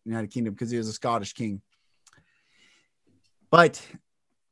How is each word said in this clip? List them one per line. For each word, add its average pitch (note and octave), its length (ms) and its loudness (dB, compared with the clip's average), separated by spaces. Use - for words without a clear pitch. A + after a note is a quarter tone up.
United A2 240 -6
Kingdom A2+ 240 -4
'cause A#2 160 -8
he A#2+ 80 -4
was A2+ 100 -4
a A2 60 -6
Scottish A#2 400 -4
king. G#2 300 -8
But D#3+ 320 6